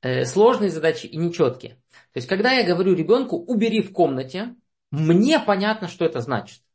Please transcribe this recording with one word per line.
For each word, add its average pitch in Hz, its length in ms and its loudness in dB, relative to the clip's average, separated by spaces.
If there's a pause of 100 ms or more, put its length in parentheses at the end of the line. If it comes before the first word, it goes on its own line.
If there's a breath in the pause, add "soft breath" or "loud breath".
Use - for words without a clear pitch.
Э, 127 240 -2
сложные 208 440 2
задачи 160 380 -2
и 156 100 -12
нечеткие. 165 580 -2 (380 soft breath)
То - 40 -8
есть, 123 100 -8
когда 208 260 0
я 240 120 2
говорю 180 300 2
ребенку: 214 420 0
"Убери 220 440 -2
в - 100 -6
комнате", 175 640 -2 (360)
мне 175 480 4
понятно, 208 480 0
что - 180 -4
это 127 160 -2
значит. 113 400 -6 (120)